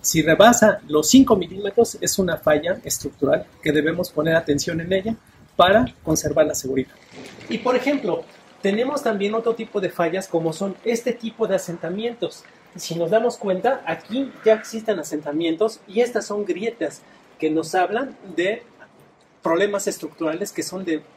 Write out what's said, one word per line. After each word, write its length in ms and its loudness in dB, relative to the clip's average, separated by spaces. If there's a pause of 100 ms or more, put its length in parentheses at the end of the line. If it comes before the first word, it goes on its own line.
si 180 0
rebasa 680 6
los 200 2
cinco 280 8
milímetros, 640 0
es 180 -2
una 180 0
falla 460 0
estructural 640 -2 (160)
que 80 0
debemos 400 0
poner 240 0
atención 460 0
en 120 -4
ella 220 -2 (400)
para 480 4
conservar 420 2
la 120 -2
seguridad. 340 -4 (580)
Y 100 -4
por 180 0
ejemplo, 480 -2 (360)
tenemos 440 -2
también 280 -2
otro 220 0
tipo 260 -6
de 100 -4
fallas 360 -2
como 260 -2
son 220 -6 (100)
este 280 -2
tipo 340 -4
de 80 0
asentamientos. 880 -6 (320)
Si 220 -8
nos 160 -2
damos 240 2
cuenta, 500 -2
aquí 460 -6 (120)
ya 100 8
existen 440 -4
asentamientos 880 -2
y 140 -2
estas 260 0
son 180 -4
grietas 580 -6 (360)
que 120 0
nos 260 -2
hablan 400 0 (180)
de 300 -2 (760)
problemas 460 0
estructurales 640 -6
que 140 -8
son 200 -8
de 200 -4 (120)